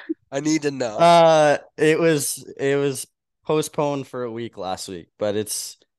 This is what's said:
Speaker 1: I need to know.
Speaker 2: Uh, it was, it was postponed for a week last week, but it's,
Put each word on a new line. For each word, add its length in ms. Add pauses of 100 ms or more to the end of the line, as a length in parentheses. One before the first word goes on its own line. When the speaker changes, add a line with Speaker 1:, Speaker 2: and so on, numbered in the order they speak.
(300)
Speaker 1:
I 100
need 220
to 80
know. 280
Speaker 2:
Uh, 600 (200)
it 200
was, 460 (140)
it 180
was 300 (400)
postponed 600
for 160
a 80
week 280
last 300
week, 200 (100)
but 160
it's, 440 (200)